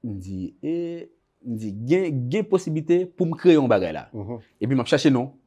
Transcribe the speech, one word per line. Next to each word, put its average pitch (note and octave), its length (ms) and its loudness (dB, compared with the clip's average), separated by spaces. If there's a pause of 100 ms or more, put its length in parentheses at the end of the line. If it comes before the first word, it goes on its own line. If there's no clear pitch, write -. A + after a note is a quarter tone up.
m A2 200 -6
di F#2+ 160 -8 (220)
m E3+ 960 -8
di: G#2+ 140 -6 (160)
gen, D#3+ 420 2
gen G#3 180 -2
posiblite E3+ 580 2
pou F3+ 200 -2
mwen D#3+ 120 -4
kreye E3 200 6
yon C3 120 2
bagay F2+ 240 2
la. C#2+ 120 -10 (520)
Epi B2 160 0
m B2 80 0
ap - 80 -6
chache. D3 220 4
Non B2+ 200 0 (140)